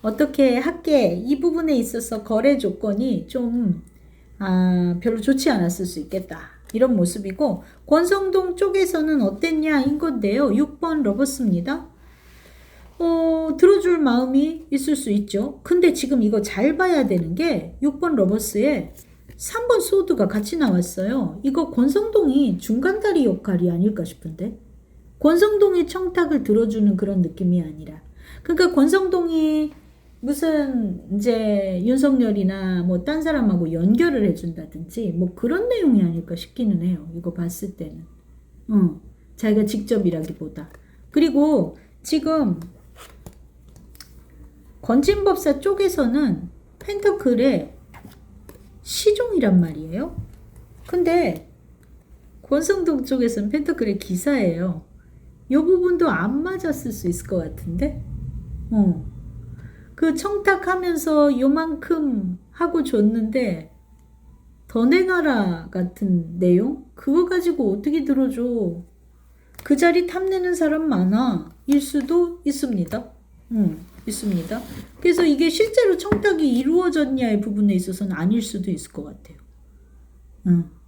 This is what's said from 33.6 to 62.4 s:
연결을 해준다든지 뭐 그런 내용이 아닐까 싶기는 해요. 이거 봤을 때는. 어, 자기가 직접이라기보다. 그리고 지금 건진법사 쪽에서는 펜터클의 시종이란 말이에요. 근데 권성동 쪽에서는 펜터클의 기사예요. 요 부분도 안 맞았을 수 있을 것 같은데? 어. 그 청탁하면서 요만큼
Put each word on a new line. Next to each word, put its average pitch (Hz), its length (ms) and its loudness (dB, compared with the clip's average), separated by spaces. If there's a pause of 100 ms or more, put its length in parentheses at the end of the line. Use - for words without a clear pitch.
연결을 214 540 2
해준다든지 170 840 -6
뭐 180 240 -2
그런 359 340 -2
내용이 330 340 4
아닐까 170 320 -4
싶기는 196 460 -2
해요. 170 340 -4
이거 170 180 -8
봤을 180 440 -8
때는. 156 280 -14 (640)
어, 185 320 2 (340)
자기가 214 300 2
직접이라기보다. 160 1040 -4 (420)
그리고 294 680 2 (260)
지금 294 560 0 (2250)
건진법사 320 800 2
쪽에서는 294 880 0 (300)
펜터클의 269 960 0 (1080)
시종이란 392 800 2
말이에요. 165 560 -4 (720)
근데 339 640 0 (880)
권성동 320 640 0
쪽에서는 233 460 -2
펜터클의 233 500 -2
기사예요. 180 840 -2 (640)
요 294 140 4
부분도 349 440 2
안 220 340 -2
맞았을 339 480 -4
수 208 160 -6
있을 175 200 -4
것 190 100 -2
같은데? 170 680 -6 (680)
어. 202 340 2 (920)
그 320 200 0
청탁하면서 349 1200 0
요만큼 277 960 -2 (140)